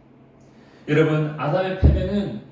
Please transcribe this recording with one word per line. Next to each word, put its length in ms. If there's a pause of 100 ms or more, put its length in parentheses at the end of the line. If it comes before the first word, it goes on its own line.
(880)
여러분, 520
아담의 400
패배는 640 (100)